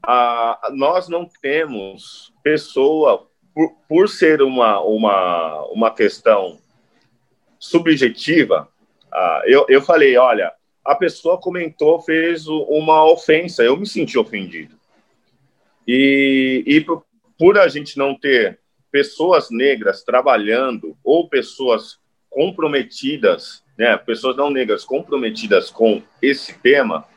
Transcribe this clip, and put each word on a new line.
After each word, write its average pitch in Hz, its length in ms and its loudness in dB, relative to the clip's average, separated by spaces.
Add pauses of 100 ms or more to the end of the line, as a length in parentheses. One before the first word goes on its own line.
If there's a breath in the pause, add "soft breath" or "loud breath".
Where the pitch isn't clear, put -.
Ah, 117 640 0
nós 165 380 -2
não 170 180 -8 (140)
temos 131 880 -8 (120)
pessoa, 147 840 0 (260)
por, 160 220 -2 (140)
por 180 180 4
ser 156 340 2
uma, 123 400 2
uma, 90 880 0
uma 110 200 0
questão 101 680 0 (1000)
subjetiva, 135 1120 0 (420)
ah, 85 340 -2
eu, 131 220 4
eu 135 140 4
falei, 139 340 2
olha, 113 380 2 (320)
a 143 80 0
pessoa 175 460 -2
comentou, 170 640 -2
fez 160 460 -4
o, 156 180 -6
uma 156 380 2
ofensa, 160 600 2
eu 127 120 2
me 202 120 -10
senti - 300 -6
ofendido. 90 580 -8 (1120)
E, 135 800 0
e 147 140 2
por, 160 220 -8 (340)
por 190 200 6
a 185 100 6
gente 147 300 -8
não 139 160 -2
ter 123 460 0 (320)
pessoas 156 580 0
negras 117 540 -2
trabalhando 120 1000 0
ou 160 240 0
pessoas 123 720 -4 (320)
comprometidas, 139 1300 -4 (140)
né, 110 200 0
pessoas 123 400 -6
não 143 120 -2
negras 123 360 -4
comprometidas 113 840 -2
com 110 320 0 (200)
esse - 380 -4
tema 120 460 0 (120)